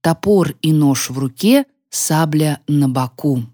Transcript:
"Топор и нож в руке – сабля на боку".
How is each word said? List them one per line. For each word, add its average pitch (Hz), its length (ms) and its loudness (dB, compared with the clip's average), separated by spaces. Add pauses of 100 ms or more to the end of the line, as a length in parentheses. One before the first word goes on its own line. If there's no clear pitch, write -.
"Топор 170 600 0
и 156 100 -2
нож 147 380 2
в 131 100 -8
руке – 202 460 0 (240)
сабля 156 800 -2
на 143 220 2
боку". 127 520 -4 (120)